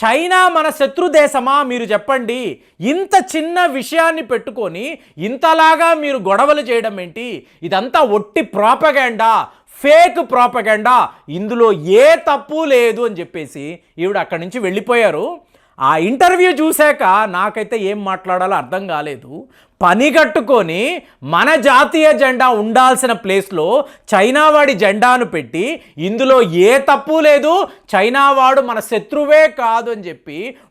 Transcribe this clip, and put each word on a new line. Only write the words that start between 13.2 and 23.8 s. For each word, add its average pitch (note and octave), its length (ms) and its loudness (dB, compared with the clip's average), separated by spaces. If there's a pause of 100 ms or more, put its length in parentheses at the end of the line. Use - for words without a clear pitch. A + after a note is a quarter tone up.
ఈవిడ F#3+ 200 -4
అక్కడి E3 240 -6
నుంచి F#3 180 -10
వెళ్ళిపోయారు. G#3+ 800 -2 (400)
ఆ C#3+ 180 2
ఇంటర్వ్యూ F4 540 2
చూశాక D4+ 520 0 (220)
నాకైతే G#3 520 -4
ఏం G3+ 280 -6
మాట్లాడాలో F#3 500 -4
అర్థం F3 320 -6
కాలేదు. D3 600 -10 (340)
పని G3+ 280 4
కట్టుకొని B3 920 0 (220)
మన F#3 320 0
జాతీయ C#4+ 580 2
జెండా B3+ 360 2
ఉండాల్సిన B3 640 2
ప్లేస్లో G3 760 -2 (300)